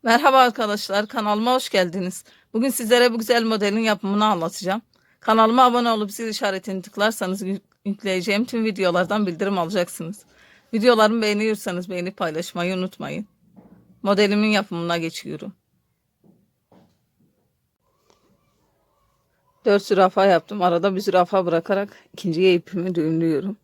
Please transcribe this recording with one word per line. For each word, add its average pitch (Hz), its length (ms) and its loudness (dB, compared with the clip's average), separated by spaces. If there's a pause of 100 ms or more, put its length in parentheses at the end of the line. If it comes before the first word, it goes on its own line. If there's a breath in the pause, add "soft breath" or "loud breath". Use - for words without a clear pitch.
Merhaba 262 340 4
arkadaşlar, 208 680 0
kanalıma 220 460 -2
hoş 262 160 -2
geldiniz. 185 540 -2 (300 soft breath)
Bugün 247 160 0
sizlere 240 440 2
bu 233 60 -4
güzel 233 240 2
modelin 208 360 0
yapımını 208 460 0
anlatacağım. 185 560 -2 (380)
Kanalıma 226 440 4
abone 240 280 2
olup 214 200 -4
zil 226 160 -8
işaretini 196 540 -6
tıklarsanız 196 600 -4
yü-, 190 200 -6 (240)
yükleyeceğim 202 600 -2
tüm 226 200 -4
videolardan 190 600 0
bildirim 190 300 -2
alacaksınız. 175 680 -6 (480 soft breath)
Videolarımı 226 480 4
beğeniyorsanız 208 680 -2
beğenip 180 280 -8
paylaşmayı 175 580 -4
unutmayın. 180 520 -8 (760)
Modelimin 208 440 2
yapımına 175 500 -2
geçiyorum. 165 560 -10 (4000)
Dört 202 180 4
zürafa 190 420 4
yaptım. 196 360 2
Arada 180 340 2
bir 196 60 -4
zürafa 185 440 2
bırakarak 190 520 -2 (160)
ikinciye 180 400 2
ipimi 175 420 -4
düğümlüyorum. 165 680 -2